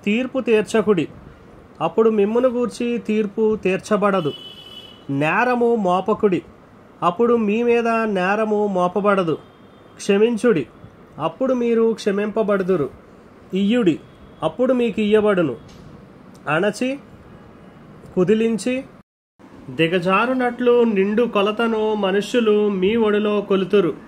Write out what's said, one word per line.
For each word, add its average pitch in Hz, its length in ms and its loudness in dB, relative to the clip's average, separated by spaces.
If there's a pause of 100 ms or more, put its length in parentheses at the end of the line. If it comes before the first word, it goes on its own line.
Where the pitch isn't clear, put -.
తీర్పు 247 360 -2
తీర్చకుడి, 214 680 0 (720)
అప్పుడు 220 300 2
మిమ్మును 220 380 2
గూర్చి 240 500 -4
తీర్పు 214 640 -2
తీర్చబడదు. 190 680 0 (800)
నేరము 233 640 0
మోపకుడి, 190 680 0 (600)
అప్పుడు 233 320 2
మీ 220 280 0
మీద 233 260 2
నేరము 214 800 0
మోపబడదు. 190 720 0 (580)
క్షమించుడి, 208 720 2 (520)
అప్పుడు 254 360 -2
మీరు 233 380 0
క్షమింపబడుదురు. 196 1000 -2 (640)
ఇయ్యుడి, 196 460 2 (420)
అప్పుడు 240 300 0
మీకు 240 280 0
ఇయ్యబడును. 208 560 2 (920)
అణచి, 202 500 -2 (1160)
కుదిలించి, 226 680 0 (840)
దిగజారునట్లు 240 1120 0
నిండు 208 380 0
కొలతను 214 720 -2
మనుష్యులు 208 720 0
మీ 202 280 0
ఒడిలో 208 440 0
కొలుతురు. 190 540 0 (140)